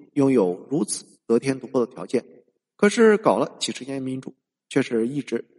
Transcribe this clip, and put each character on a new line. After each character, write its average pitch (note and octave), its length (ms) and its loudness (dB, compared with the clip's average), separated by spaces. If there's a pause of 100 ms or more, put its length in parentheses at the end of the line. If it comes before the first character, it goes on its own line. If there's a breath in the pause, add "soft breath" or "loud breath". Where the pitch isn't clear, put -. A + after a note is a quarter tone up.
(140)
拥 C3+ 180 4
有 F#2+ 380 2
如 D#3+ 140 -2
此 - 220 -8 (220)
得 A#2 100 4
天 C3 220 -4
独 A#2 80 -16
厚 A#2+ 180 0
的 - 80 -8
条 F2 120 -14
件， A#2 200 -4 (500)
可 G3+ 140 2
是 A3 280 4
搞 B2+ 200 2
了 - 220 -4
几 - 120 -6
十 B2+ 140 -14
年 C3+ 160 -8
民 C3 180 -8
主， - 160 -14 (340)
却 C#3 120 0
是 A#2 260 0
一 C#3 140 -6
直 A#2 240 -6 (140)